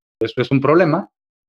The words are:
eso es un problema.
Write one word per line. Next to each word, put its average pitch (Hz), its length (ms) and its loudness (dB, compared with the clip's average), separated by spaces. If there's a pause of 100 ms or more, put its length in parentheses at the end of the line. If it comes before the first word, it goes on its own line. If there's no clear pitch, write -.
(200)
eso 113 200 -6
es 120 120 -4
un 139 80 2
problema. 160 500 0 (380)